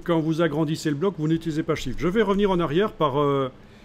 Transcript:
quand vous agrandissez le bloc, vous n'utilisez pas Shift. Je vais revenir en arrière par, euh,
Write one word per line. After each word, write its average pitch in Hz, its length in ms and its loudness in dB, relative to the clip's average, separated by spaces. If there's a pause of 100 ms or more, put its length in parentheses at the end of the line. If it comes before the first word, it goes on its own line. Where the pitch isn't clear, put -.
quand 165 140 0
vous 160 220 0
agrandissez 160 480 0
le 147 60 0
bloc, 185 220 -2
vous 156 100 -2
n'utilisez 160 360 -2
pas 156 120 -2
Shift. 127 240 -4
Je 139 80 0
vais 208 140 2
revenir 196 300 2
en 175 80 2
arrière 170 340 0
par, 147 260 0
euh, 139 320 0 (340)